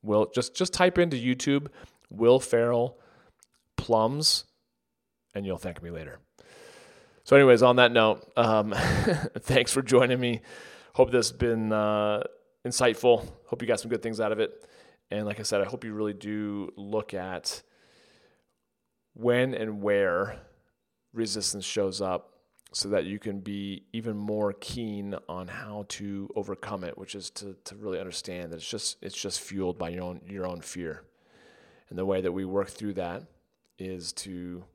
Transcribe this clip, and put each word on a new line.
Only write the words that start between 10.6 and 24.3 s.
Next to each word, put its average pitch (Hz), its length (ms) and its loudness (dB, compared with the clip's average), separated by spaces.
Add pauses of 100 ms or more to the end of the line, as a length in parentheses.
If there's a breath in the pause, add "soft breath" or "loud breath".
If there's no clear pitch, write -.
Hope 127 160 6
this 120 180 4
has - 80 -12
been, 113 340 0
uh, 107 520 2 (420)
insightful. 120 680 2 (140)
Hope 113 160 -6
you 117 60 -6
got 113 120 2
some 117 100 -10
good 113 120 -2
things 113 180 -6
out 107 120 0
of 107 80 -4
it. - 280 -4 (440 soft breath)
And 104 140 -6
like 104 140 -6
I 110 40 -10
said, 101 180 0
I 95 40 2
hope - 180 -10
you 107 100 -10
really 104 200 -4
do 101 640 -6
look 104 380 -6
at 92 480 -8 (1500 soft breath)
when 120 400 2
and 107 280 -6
where 101 580 0 (760 loud breath)
resistance 107 520 -6
shows 98 360 -2
up, 92 280 -4 (440)
so - 160 -4
that 98 140 2
you 98 160 -6
can 101 220 -8
be 101 500 -8
even 113 240 -6
more 104 380 -2